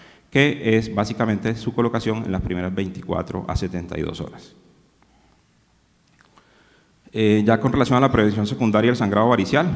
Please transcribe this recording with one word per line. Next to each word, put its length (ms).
que 480
es 160
básicamente 640
su 180
colocación 520
en 80
las 80
primeras 340
veinticuatro 720
a 80
setenta 420
y 40
dos 180
horas. 360
Eh, 300
ya 140
con 120
relación 240
a 60
la 100
prevención 360
secundaria 420
del 80
sangrado 320
varicial, 460